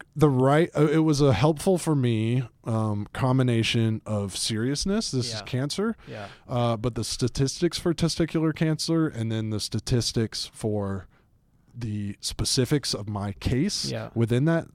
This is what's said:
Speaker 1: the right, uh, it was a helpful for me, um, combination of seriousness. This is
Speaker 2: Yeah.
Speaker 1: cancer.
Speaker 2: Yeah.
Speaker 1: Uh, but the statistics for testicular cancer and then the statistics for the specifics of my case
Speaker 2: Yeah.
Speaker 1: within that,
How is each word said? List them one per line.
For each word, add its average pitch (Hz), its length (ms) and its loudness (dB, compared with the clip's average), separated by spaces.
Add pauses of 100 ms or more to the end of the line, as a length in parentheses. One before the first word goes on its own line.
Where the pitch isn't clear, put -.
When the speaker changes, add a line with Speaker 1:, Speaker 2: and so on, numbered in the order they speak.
(160)
Speaker 1:
the 151 140 6
right, 139 460 4
uh, 151 120 4
it 156 120 4
was 156 200 2
a 143 140 6
helpful 160 460 2
for 156 160 0
me, 120 520 2 (160)
um, 110 480 -2
combination 120 960 2
of 101 320 -4
seriousness. 143 720 -2
This 123 160 -2
is 117 60 -8
Speaker 2:
Yeah. 107 80 -8
Speaker 1:
cancer. 147 540 -4 (120)
Speaker 2:
Yeah. 107 200 -12 (200)
Speaker 1:
Uh, 120 300 0
but 113 180 -4
the 113 80 -4
statistics - 760 -2
for 170 140 0
testicular 160 640 0
cancer 160 520 0
and 113 240 -4
then 110 180 -2
the 107 100 -2
statistics - 960 -2
for 101 540 -4 (680)
the 104 460 -6
specifics - 720 0
of 104 160 -8
my 101 240 -4
case 139 560 -2
Speaker 2:
Yeah. 113 240 -6
Speaker 1:
within 120 320 2
that, 165 300 2